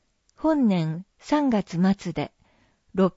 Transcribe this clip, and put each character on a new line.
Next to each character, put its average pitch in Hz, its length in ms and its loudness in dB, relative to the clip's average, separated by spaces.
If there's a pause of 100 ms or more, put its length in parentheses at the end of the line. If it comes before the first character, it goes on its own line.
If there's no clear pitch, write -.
(360)
本 302 320 0
年 170 380 -2 (140)
三 294 320 0
月 190 280 -2 (160)
末 175 180 -8
で - 180 -6 (640)
六 185 220 0